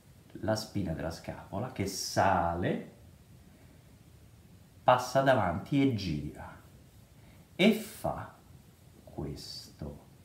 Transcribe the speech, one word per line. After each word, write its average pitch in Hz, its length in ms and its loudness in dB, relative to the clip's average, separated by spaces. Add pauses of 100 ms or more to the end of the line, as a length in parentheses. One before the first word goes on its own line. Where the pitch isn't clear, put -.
(420)
la 110 160 2
spina 90 340 -4
della 80 200 -4
scapola - 600 -8
che 101 140 -4
sale, 92 1040 0 (1900)
passa 131 380 4
davanti 127 600 2
e 131 140 4
gira 78 680 -6 (920)
e 208 180 6
fa - 640 -6 (680)
questo, - 1000 -12 (220)